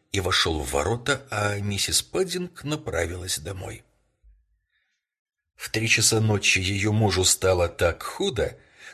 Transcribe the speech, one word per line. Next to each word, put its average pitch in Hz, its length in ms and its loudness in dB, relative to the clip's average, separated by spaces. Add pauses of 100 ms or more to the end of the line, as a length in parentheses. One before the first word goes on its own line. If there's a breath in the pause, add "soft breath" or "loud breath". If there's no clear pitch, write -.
(100)
и 101 100 -2
вошел 85 400 0
в 69 120 -6
ворота, 120 580 -2
а 104 300 -2
миссис 101 420 -2
Паддинг 180 600 -4
направилась 90 760 -4
домой. 92 460 -12 (1700)
В - 160 -14
три 110 180 -2
часа 113 320 4
ночи 107 380 4
ее 101 340 0
мужу 98 320 4
стало 92 440 4
так 85 340 0
худо, - 560 -4 (360 loud breath)